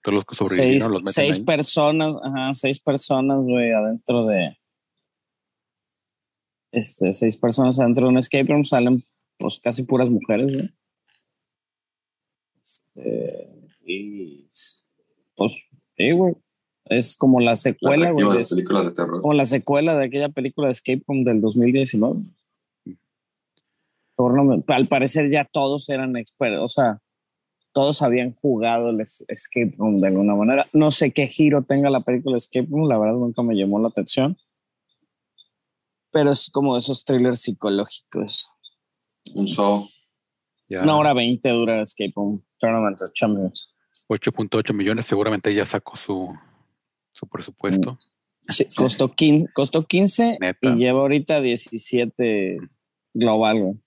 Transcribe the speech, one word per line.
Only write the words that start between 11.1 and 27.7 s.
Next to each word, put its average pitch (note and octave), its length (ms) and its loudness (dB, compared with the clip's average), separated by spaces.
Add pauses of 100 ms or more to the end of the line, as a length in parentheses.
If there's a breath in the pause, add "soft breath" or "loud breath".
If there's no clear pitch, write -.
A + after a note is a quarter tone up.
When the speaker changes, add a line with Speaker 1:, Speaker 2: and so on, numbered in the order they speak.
Speaker 2:
Este, - 880 -8 (360)
y, F#2 640 -12 (840)
pues, G2+ 180 0 (440)
sí, A#2+ 140 2
güey. F3 240 2 (500)
Es - 320 0
como B2+ 240 4
la A#2 160 2
secuela, C#3 400 2
Speaker 3:
La E3 140 4
atractiva C#3 160 2
Speaker 2:
güey, F#2+ 100 4
Speaker 3:
de - 60 2
Speaker 2:
es - 60 -4
Speaker 3:
películas F2+ 360 0
de E2+ 60 -4
terror. F2 300 -4
Speaker 2:
como D3+ 120 2
la C#3 120 4
secuela C#3+ 520 0
de C3+ 80 0
aquella C#3 240 -4
película C#3 380 -4
de C3 40 2
Escape B2+ 340 -4
Room C3+ 200 0
del A2 160 2
dos G#2+ 160 0
mil A#2+ 160 4
diecinueve. C3 480 0 (1900)
Tournament, C3 540 2
al B2+ 180 2
parecer C#3+ 420 0
ya C#3+ 160 0
todos C#3 440 -4
eran C3 240 -4
exper-, A2+ 460 -4
o B2 80 -2
sea, A#2 320 0 (720)